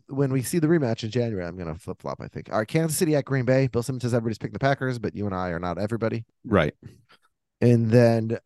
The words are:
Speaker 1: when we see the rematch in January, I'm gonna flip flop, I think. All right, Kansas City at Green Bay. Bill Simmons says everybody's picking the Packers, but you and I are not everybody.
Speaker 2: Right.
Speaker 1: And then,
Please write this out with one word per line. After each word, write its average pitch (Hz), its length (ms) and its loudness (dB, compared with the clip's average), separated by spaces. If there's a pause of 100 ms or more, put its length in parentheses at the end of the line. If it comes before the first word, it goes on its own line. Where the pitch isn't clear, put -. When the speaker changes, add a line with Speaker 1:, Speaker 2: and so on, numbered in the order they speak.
Speaker 1:
when 135 240 -2
we 131 120 0
see - 160 -2
the 151 80 2
rematch 147 360 2
in 110 60 -4
January, 110 360 -2
I'm 85 120 -10
gonna 82 180 -6
flip 90 260 -12
flop, 69 200 -8
I 57 60 -10
think. - 240 -12
All 107 80 0
right, 110 80 -2
Kansas 160 300 0
City 156 180 2
at 135 100 0
Green 131 200 -2
Bay. 131 220 4
Bill 120 140 -2
Simmons 127 220 -6
says 120 100 0
everybody's 113 240 -2
picking 107 160 -10
the 104 60 -8
Packers, 131 400 0
but 104 160 -6
you 101 100 -4
and 101 80 -4
I 92 160 -4
are 85 100 -4
not 87 200 -4
everybody. 113 460 -2 (180)
Speaker 2:
Right. 85 320 2 (840)
Speaker 1:
And 117 280 4
then, 113 560 4